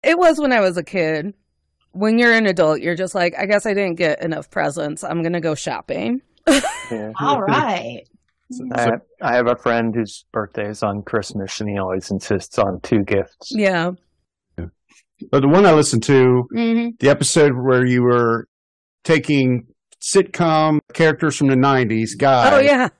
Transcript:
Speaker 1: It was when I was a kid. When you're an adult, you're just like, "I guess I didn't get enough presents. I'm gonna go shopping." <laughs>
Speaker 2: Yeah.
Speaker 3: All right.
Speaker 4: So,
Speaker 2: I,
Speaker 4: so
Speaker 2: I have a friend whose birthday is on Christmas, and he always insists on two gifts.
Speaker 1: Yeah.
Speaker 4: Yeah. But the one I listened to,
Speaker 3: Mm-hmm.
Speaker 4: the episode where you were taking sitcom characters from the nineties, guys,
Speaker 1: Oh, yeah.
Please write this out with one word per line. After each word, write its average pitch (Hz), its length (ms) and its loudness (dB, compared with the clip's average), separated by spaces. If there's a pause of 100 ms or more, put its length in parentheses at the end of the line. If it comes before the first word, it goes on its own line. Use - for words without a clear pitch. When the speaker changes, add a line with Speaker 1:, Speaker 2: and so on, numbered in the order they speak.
Speaker 1:
It 330 160 0
was 330 220 4
when 277 120 0
I 233 80 2
was 180 160 0
a 175 80 -6
kid. 160 500 -4 (580)
When 214 260 0
you're 240 140 4
an 226 140 2
adult, 160 340 2
you're 170 160 -4
just 185 180 -6
like, 175 240 0
"I 196 80 -4
guess 208 200 0
I 208 80 -2
didn't 190 220 -2
get 165 260 -2
enough 156 280 -8
presents. 151 540 -6
I'm 165 180 -6
gonna 170 180 -4
go 156 140 -4
shopping." 180 680 -6 (260)
<laughs> 269 140 2 (300)
Speaker 2:
Yeah. 107 200 -8 (120)
Speaker 3:
All - 180 0
right. 190 640 -4 (480)
Speaker 4:
So, 127 140 -14 (100)
Speaker 2:
I, 120 100 0
Speaker 4:
so 117 60 0 (320)
Speaker 2:
I 123 140 0
have 123 100 2
a 120 100 2
friend 117 400 -2
whose 107 340 -8
birthday 104 380 -6
is 107 140 -8
on 101 240 -4
Christmas, 101 520 -8
and 107 120 -6
he 101 80 -4
always 95 320 -6
insists 98 480 -4
on 95 240 -2
two 113 240 0
gifts. - 440 -4
Speaker 1:
Yeah. 185 420 -2 (680)
Speaker 4:
Yeah. 85 80 -10 (640)
But 139 100 2
the 139 80 2
one 185 160 6
I 175 80 6
listened 143 300 2
to, 127 400 4 (120)
Speaker 3:
Mm-hmm. 233 340 0 (120)
Speaker 4:
the 139 80 2
episode 147 460 2
where 127 320 2
you 123 160 2
were 120 440 2 (580)
taking 135 640 0 (340)
sitcom 156 800 2 (120)
characters 160 440 0
from 143 120 0
the 131 80 4
nineties, 123 580 2
guys, 135 380 4
Speaker 1:
Oh, 277 60 6
yeah. 269 300 4 (120)